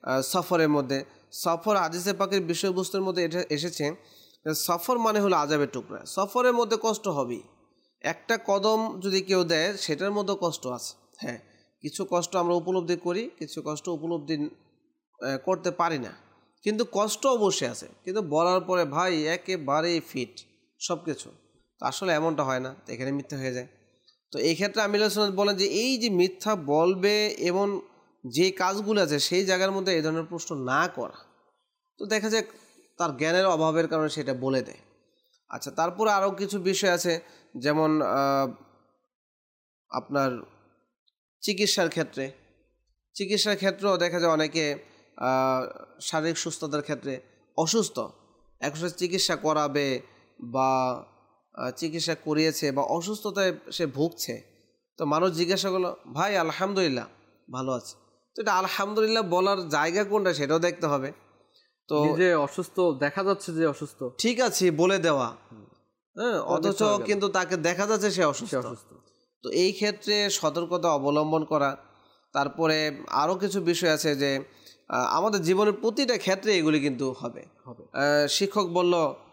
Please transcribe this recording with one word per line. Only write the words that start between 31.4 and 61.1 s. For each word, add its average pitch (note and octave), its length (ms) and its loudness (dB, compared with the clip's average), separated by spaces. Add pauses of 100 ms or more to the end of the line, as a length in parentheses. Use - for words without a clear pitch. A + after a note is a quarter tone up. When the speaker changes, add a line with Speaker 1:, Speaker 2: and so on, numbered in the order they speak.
Speaker 1:
তো G#3 80 -8
দেখা G#3+ 240 -2
যায় A3 120 0 (560)
তার D#3 180 -2
জ্ঞানের E3+ 300 2
অভাবের D#3+ 420 2
কারণে D#3 200 0
সেটা C#3 260 -4
বলে C3 280 0
দেয়। - 160 -14 (680)
আচ্ছা, - 220 -8
তারপরে F3+ 400 2
আরও G3 200 4
কিছু G3 280 -4
বিষয় F#3+ 320 2
আছে, E3+ 300 2 (360)
যেমন, D3+ 460 2
আ, C3+ 460 2 (1400)
আপনার C3+ 400 -2 (1120)
চিকিৎসার G3 480 0
ক্ষেত্রে, C3+ 440 -6 (840)
চিকিৎসার G3+ 420 0
ক্ষেত্রেও F#3+ 400 0
দেখা E3+ 240 0
যায় E3 120 4
অনেকে, D3+ 460 0 (380)
আ, B2 120 -2 (720)
শারীরিক D#3+ 380 -2
সুস্থতার D3+ 440 -4
ক্ষেত্রে C3+ 380 -8 (360)
অসুস্থ, E3 420 0 (640)
এখন D3 160 -4
সে E3+ 140 -4
চিকিৎসা F3 460 -2
করাবে C#3+ 640 0 (400)
বা, B2+ 640 0 (500)
আ, B2 160 -6
চিকিৎসা D#3+ 440 -4
করিয়েছে D3+ 580 0
বা C3+ 100 0
অসুস্থতায় F#3+ 720 -2 (200)
সে E3+ 140 -2
ভুগছে, C3 560 -4 (560)
তো E3 60 -2
মানুষ D#3+ 320 2
জিজ্ঞাসা F#3 340 0
করলো, F#3 260 -2 (180)
"ভাই G3 220 0
আলহামদুলিল্লাহ E3 720 0 (460)
ভালো C3 200 -4
আছে", - 220 -6 (420)
তো A3+ 60 -8
এটা G3+ 100 0
আলহামদুলিল্লাহ G#3+ 680 2
বলার F#3 460 2
জায়গা E3 360 2
কোনটা G3 300 2
সেটাও D3 240 2
দেখতে F3 280 0
হবে। C#3+ 260 0 (760)